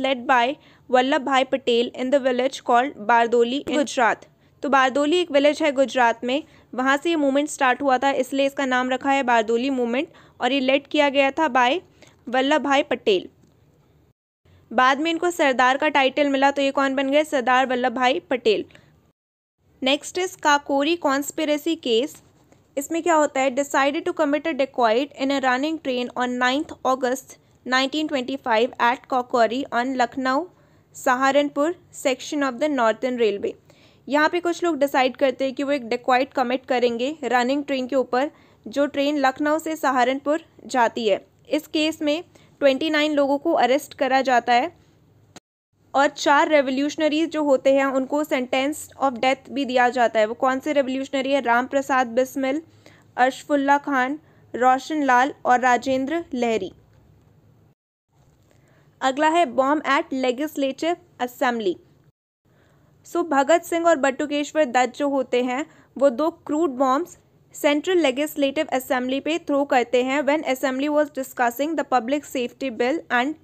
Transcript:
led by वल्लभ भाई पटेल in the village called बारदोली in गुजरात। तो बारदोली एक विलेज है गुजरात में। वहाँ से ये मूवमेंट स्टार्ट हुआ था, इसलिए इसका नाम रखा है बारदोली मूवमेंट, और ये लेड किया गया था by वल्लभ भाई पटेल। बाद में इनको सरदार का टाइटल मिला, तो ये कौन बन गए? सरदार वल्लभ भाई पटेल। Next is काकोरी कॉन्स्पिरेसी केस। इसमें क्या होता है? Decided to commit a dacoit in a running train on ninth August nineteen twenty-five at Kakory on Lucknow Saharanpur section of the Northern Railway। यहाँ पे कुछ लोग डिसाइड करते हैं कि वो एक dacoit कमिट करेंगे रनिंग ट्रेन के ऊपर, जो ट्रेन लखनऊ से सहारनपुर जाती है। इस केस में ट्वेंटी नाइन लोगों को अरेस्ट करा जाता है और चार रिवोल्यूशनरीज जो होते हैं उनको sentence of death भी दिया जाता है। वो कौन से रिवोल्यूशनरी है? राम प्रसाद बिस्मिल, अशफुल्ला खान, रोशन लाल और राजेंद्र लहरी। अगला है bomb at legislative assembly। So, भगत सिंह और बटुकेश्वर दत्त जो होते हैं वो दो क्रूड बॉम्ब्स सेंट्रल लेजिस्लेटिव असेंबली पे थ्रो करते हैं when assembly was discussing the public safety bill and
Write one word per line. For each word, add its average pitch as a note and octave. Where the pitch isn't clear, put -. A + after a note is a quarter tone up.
led C4+
by B3+
वल्लभ C4
भाई C4+
पटेल B3
in B3+
the C#4
village B3+
called B3+
बारदोली A#3
in -
गुजरात। G3+
तो D4
बारदोली C4+
एक F4+
विलेज D4
है D#4
गुजरात B3
में। C4
वहाँ C4
से E4+
ये E4
मूवमेंट C#4+
स्टार्ट B3+
हुआ C4
था, C#4
इसलिए C4+
इसका C#4
नाम B3+
रखा C4
है C#4
बारदोली A#3
मूवमेंट, B3
और B3+
ये C#4
लेड C4+
किया D4
गया C4+
था D#4
by B3+
वल्लभ C4
भाई C#4
पटेल। A3
बाद B3+
में E4
इनको E4+
सरदार C4
का D4+
टाइटल C#4+
मिला, C4+
तो C#4
ये C#4
कौन C4+
बन C4+
गए? D4
सरदार B3+
वल्लभ B3
भाई B3+
पटेल। A#3
Next C#4+
is F#4
काकोरी C#4+
कॉन्स्पिरेसी D4+
केस। B3
इसमें E4
क्या E4+
होता D4
है? C4+
Decided C#4+
to F4
commit D4
a E4
dacoit B3+
in C4+
a C#4
running C4+
train B3
on B3
ninth C4
August C4
nineteen C4+
twenty-five B3+
at A#3+
Kakory B3
on B3+
Lucknow C4
Saharanpur C#4+
section C#4+
of C4+
the C4
Northern A3+
Railway। G3+
यहाँ D4+
पे E4+
कुछ E4+
लोग E4
डिसाइड C4+
करते C4+
हैं C4+
कि C#4+
वो C#4
एक C#4
dacoit B3
कमिट B3+
करेंगे B3
रनिंग B3
ट्रेन C4
के C#4
ऊपर, B3+
जो C#4
ट्रेन C#4+
लखनऊ D4
से D#4
सहारनपुर C4+
जाती A3+
है। -
इस D4+
केस D#4
में D4+
ट्वेंटी C#4
नाइन D4+
लोगों C#4+
को E4
अरेस्ट C4
करा C4+
जाता B3
है C4
और C#4
चार D4+
रिवोल्यूशनरीज D4
जो D4+
होते C4+
हैं C#4
उनको C4+
sentence C4+
of C4+
death C4
भी C4+
दिया B3
जाता A#3
है। G#3+
वो A3+
कौन C4
से D4+
रिवोल्यूशनरी C4+
है? C#4
राम A#3+
प्रसाद C4+
बिस्मिल, C4
अशफुल्ला C#4
खान, C#4
रोशन C4
लाल C4
और B3
राजेंद्र C4
लहरी। A3+
अगला C4+
है E4+
bomb C4
at C#4+
legislative C#4
assembly। A#3+
So, E4+
भगत D4+
सिंह E4+
और E4
बटुकेश्वर C#4+
दत्त B3
जो C#4+
होते C4
हैं C4
वो C#4
दो D4
क्रूड D#4
बॉम्ब्स C4+
सेंट्रल D4+
लेजिस्लेटिव C#4+
असेंबली B3+
पे D#4
थ्रो C#4+
करते B3
हैं C4+
when C#4+
assembly C4
was D4
discussing C4+
the C#4+
public C4
safety C4
bill B3
and B3+